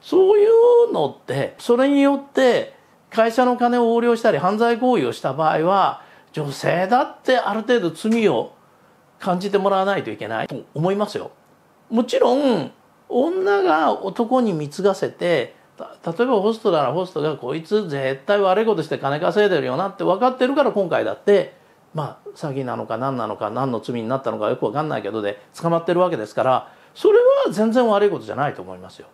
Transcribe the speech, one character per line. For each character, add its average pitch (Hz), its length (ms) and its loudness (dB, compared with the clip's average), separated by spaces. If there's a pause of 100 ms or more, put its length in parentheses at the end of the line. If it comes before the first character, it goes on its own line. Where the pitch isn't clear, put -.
そ 381 360 4
う - 20 4
い 403 60 6
う 466 480 6
の 147 160 0
っ - 160 -14
て、 131 320 -4
そ - 180 2
れ 262 140 2
に 285 120 4
よ 277 140 4
っ 277 160 -12
て 233 420 2 (360)
会 226 220 2
社 254 120 2
の 247 140 2
金 240 220 2
を 233 80 4
横 233 140 2
領 240 140 4
し 226 60 -8
た 220 100 4
り 151 60 0
犯 190 200 0
罪 233 200 2
行 247 200 2
為 143 100 0
を 117 40 -2
し - 80 -10
た 139 140 -4
場 156 180 0
合 160 140 0
は、 185 380 0 (280)
女 147 200 -8
性 160 360 -2
だ 247 140 2
っ - 200 -8
て 254 160 2
あ 208 160 -2
る 220 80 -4
程 240 180 0
度 170 100 -2
罪 220 400 0
を 120 240 -2 (680)
感 180 200 -2
じ 196 120 -6
て 214 60 0
も 196 120 0
ら 196 80 2
わ 190 80 0
な 196 120 0
い 131 60 -4
と 110 80 -8
い 107 60 -10
け 107 100 -10
な 113 160 -4
い 143 40 -8
と 127 160 -12 (100)
思 170 180 -2
い 202 40 -2
ま 202 120 -2
す - 100 -10
よ。 - 140 -10 (580)
も 233 140 0
ち 523 160 -2
ろ 247 160 4
ん、 226 360 0 (380)
女 381 540 0
が 302 400 2
男 233 380 -2
に 214 120 0
貢 151 340 -4
が 190 60 2
せ 156 160 -4
て、 165 460 -2 (220)
た-、 - 340 -10
例 233 120 -2
え 254 40 2
ば 240 120 2
ホ 214 140 0
ス 220 60 -8
ト 202 120 0
な 151 120 2
ら 127 100 0
ホ 180 120 -2
ス 180 80 -18
ト 147 80 -4
が、 151 160 -2
「こ 131 180 -6
い 165 80 -8
つ 208 260 -2
絶 135 360 -4
対 208 160 2
悪 190 200 2
い 226 40 0
こ 214 100 2
と 160 80 -4
し 147 40 -8
て 139 100 -4
金 139 220 -4
稼 180 280 2
い - 20 2
で 165 100 2
る 131 60 -2
よ 127 120 -2
な」 190 120 -4
っ 185 60 -12
て 175 80 -8
分 180 160 2
か 254 100 2
っ 254 80 -4
て 254 80 2
る 269 100 -2
か 294 80 2
ら、 226 80 2
今 196 180 -2
回 117 140 0
だ 107 100 -4
っ - 40 -8
て、 - 400 2 (380)
ま 180 280 -8
あ、 415 120 -16
詐 147 180 -8
欺 135 100 -6
な 120 120 -6
の 113 100 -6
か 113 120 -6
何 131 200 -4
な 113 80 -4
の 104 100 -6
か、 107 140 -6
何 127 220 -4
の 113 80 -4
罪 120 200 -8
に 110 80 -6
な 127 120 -2
っ - 20 -8
た 120 80 -4
の 110 80 -6
か 107 120 -2
よ 127 80 -2
く - 100 -4
分 107 60 -4
か 147 100 -2
ん 151 60 -6
な 131 100 -4
い - 20 -8
け 101 80 -8
ど 107 140 -6
で、 101 180 -6 (180)
捕 165 120 -2
ま 170 80 0
っ 165 60 -8
て 180 80 -2
る 175 60 2
わ 180 100 2
け 160 80 -4
で 107 100 -6
す - 80 -18
か 113 80 -2
ら、 127 240 0 (260)
そ - 180 2
れ 415 60 6
は 508 340 4
全 214 200 0
然 240 160 2
悪 208 180 2
い 202 40 2
こ 147 100 -4
と 110 60 -14
じ 104 60 -12
ゃ 101 40 -6
な 139 120 -2
い 123 60 -6
と - 80 -14
思 92 140 -14
い - 20 -20
ま 92 120 -20
す - 100 -20
よ。 - 140 -20